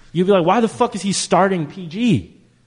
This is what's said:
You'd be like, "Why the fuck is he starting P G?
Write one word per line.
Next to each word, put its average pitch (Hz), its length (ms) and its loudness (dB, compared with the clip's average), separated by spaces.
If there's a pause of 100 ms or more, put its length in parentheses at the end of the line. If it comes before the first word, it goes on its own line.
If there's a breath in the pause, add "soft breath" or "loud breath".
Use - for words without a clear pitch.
(120 loud breath)
You'd 175 140 0
be 202 60 4
like, 185 140 4
"Why 196 140 2
the 226 80 2
fuck 240 260 -2
is 190 80 -8
he 196 100 -2
starting 185 540 0
P 175 200 -14
G? 165 440 0 (360)